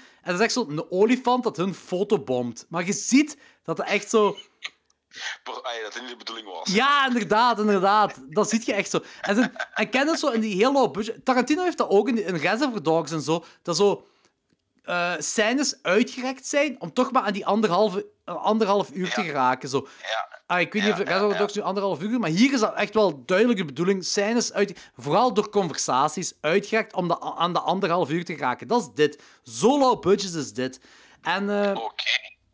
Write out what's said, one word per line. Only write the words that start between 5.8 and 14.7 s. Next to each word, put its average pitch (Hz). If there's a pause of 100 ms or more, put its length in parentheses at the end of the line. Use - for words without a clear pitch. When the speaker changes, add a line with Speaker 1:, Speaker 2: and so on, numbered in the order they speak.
Speaker 2:
dat 104
het 117
niet 123
de 117
bedoeling 113
was. 90
Speaker 1:
Ja, 269
inderdaad, 226
inderdaad. 208 (100)
Dat 180
zie 220
je -
echt 202
zo. 170 (220)
En, 202
zijn, 240 (200)
en 214
ken 277
je 320
zo 302
in 226
die 214
heel 233
low 262
budget, 214
Tarantino 254
heeft 349
dat 190
ook 208
in, 233
in 185
Reservoir 208
Dogs 160
en 160
zo, 151 (160)
dat 170
zo, 190 (760)